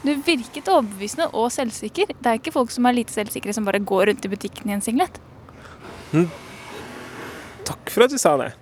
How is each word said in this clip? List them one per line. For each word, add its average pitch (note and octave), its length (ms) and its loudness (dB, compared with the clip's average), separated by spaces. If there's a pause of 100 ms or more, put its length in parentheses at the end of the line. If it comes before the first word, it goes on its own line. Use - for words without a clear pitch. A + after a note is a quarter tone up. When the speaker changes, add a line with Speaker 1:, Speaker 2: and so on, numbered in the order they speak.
Speaker 1:
Du C4+ 60 2 (160)
virket C#4+ 420 -2
overbevisende G#3+ 680 2
og A3+ 160 4
selvsikker. B3+ 640 -2
Det B3 100 0
er A3+ 140 2
ikke D#4+ 100 -6
folk B3+ 220 0
som A#3+ 160 2
er B3 80 2
lite A3+ 160 -4
selvsikre G#3 420 -4
som G#3+ 80 -2
bare G3 160 2
går G3 300 4
rundt - 160 -2
i G3 80 -2
butikken - 340 -8
i G3+ 80 -2
en G3+ 80 -2
singlet. C#4 320 0 (920)
Speaker 2:
Hm. E3+ 180 4 (1400)
Takk - 300 -8
for A3 100 8
at C4 80 4
du C4+ 80 -2
sa D3+ 220 6
det. - 200 -4